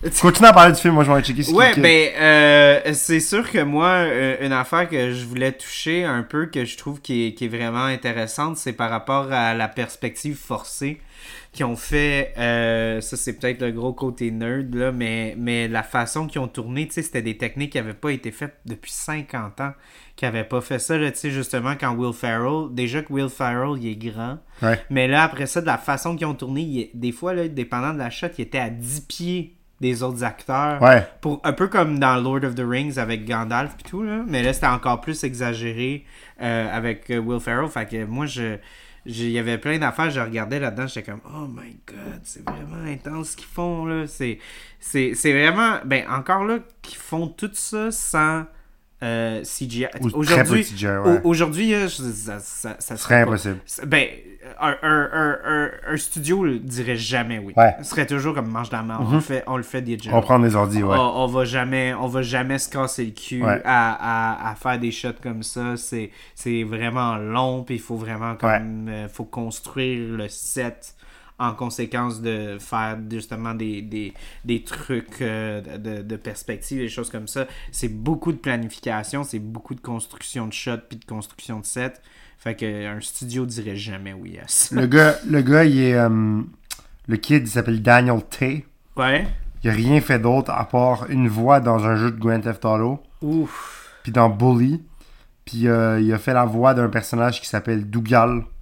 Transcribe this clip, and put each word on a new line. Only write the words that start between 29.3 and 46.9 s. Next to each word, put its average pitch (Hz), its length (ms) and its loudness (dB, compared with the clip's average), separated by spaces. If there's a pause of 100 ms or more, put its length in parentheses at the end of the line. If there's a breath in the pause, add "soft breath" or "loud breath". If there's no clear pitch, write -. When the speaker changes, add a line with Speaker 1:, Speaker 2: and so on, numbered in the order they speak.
Speaker 1:
des 127 220 0
autres 123 220 -4
acteurs 139 560 -2
Speaker 2:
Ouais. 123 260 10 (140)
Speaker 1:
pour, 147 240 -4
un 151 80 0
peu 185 160 0
comme 160 300 2
dans 131 180 4
Lord 131 280 0
of 127 100 -4
the 127 120 -4
Rings 131 320 -2
avec 110 300 -4
Gandalf 120 480 -4
pis - 80 -20
tout, 190 180 -8
là, 220 240 -4
mais 135 160 -2
là, 131 120 2
c'était 156 140 0
encore 123 340 0
plus 156 200 -6
exagéré, 120 840 -6 (340 soft breath)
euh, 117 340 -2
avec, 113 360 -4
euh, 120 80 0
Will 117 220 -2
Ferrell, 123 280 -2
fait 113 180 -6
que 110 200 -6
moi, 123 200 -4
je, 120 300 -6 (480 soft breath)
j'ai, 117 200 -8
il 117 80 -2
y 117 80 0
avait 113 180 -2
plein 151 220 -2
d'affaires, 156 300 0
je 139 100 -4
regardais 113 400 -4
là-dedans, 123 260 -4
j'étais 110 240 -12
comme, « 104 160 -12
Oh 151 220 -12
my 117 280 -16 (120)
God, 104 340 -16
c'est - 260 -16
vraiment 156 400 -10
intense 151 420 -10
ce - 60 -10
qu'ils - 120 -20
font, 175 360 -4
là. » 160 220 -4
C'est, 123 320 -6 (400 loud breath)
c'est, 127 380 -2
c'est 151 160 2
vraiment, 175 520 4
ben, 131 240 0
encore 180 360 0
là, 226 140 0 (240)
qu'ils - 160 -16